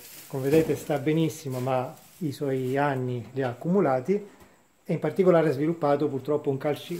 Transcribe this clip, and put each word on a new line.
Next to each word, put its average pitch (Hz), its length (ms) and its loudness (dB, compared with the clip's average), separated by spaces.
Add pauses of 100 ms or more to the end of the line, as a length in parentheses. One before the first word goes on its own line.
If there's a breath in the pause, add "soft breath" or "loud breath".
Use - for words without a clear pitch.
(260)
come 135 240 -4
vedete, 156 260 4
sta 147 220 -2
benissimo, 143 600 -2
ma 131 360 -2 (240)
i 151 120 -4
suoi 131 440 -2
anni 131 480 0 (100)
li 135 100 -2
ha 123 60 -2
accumulati, 147 640 0 (720 loud breath)
e - 80 -6
in 160 60 0
particolare 165 520 4
ha 143 40 2
sviluppato 147 540 0
purtroppo 147 420 -2
un 135 80 0
calci-, 151 420 -4